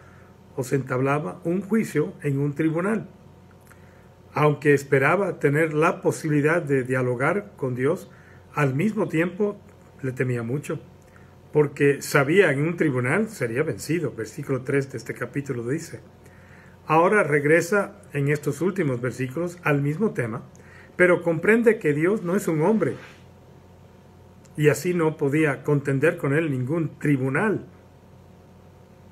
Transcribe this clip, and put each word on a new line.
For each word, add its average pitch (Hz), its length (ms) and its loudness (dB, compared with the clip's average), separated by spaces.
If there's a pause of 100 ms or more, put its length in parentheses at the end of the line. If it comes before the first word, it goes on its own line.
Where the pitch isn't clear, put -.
(560)
o 131 80 -4
se 143 140 -2
entablaba 139 680 -2
un 175 180 -2
juicio 190 520 -2 (100)
en 139 160 -2
un 143 160 -2
tribunal. 165 540 -2 (1200)
Aunque 147 400 4
esperaba 151 680 2
tener 151 340 2
la 175 260 2
posibilidad 156 600 0
de 139 220 0
dialogar 127 760 -2
con 127 180 -4
Dios, 139 340 -2 (440)
al 143 200 0
mismo 190 360 -2
tiempo 185 500 -2 (420)
le 131 100 -4
temía 123 320 -4
mucho, 143 360 -6 (720)
porque 143 500 2
sabía 156 500 4
en 139 100 -2
un 170 160 -2
tribunal 151 520 0
sería 120 340 -4
vencido. 147 480 -4
Versículo 127 500 -6
tres 135 300 -4
de 131 60 -12
este - 160 -10
capítulo 123 540 -8
dice. - 340 -8 (840)
Ahora 180 380 4
regresa 160 760 2 (120)
en 143 160 0
estos 151 320 -2
últimos 156 400 -2
versículos 131 640 -6
al 147 180 2
mismo 156 300 -2
tema, 120 320 -6 (520)
pero 175 260 4
comprende 214 580 4
que 151 140 0
Dios 170 300 0
no 175 120 -2
es 202 120 -2
un 160 140 0
hombre, 170 340 2 (1600)
y 147 140 4
así 175 240 0
no 160 240 0
podía 143 460 0
contender 143 540 0
con 139 160 -2
él 160 160 0
ningún 139 480 -4
tribunal. 147 680 0 (1500)